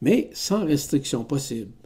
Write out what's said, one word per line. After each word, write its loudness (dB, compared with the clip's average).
mais 4
sans 0
restriction 0
possible -4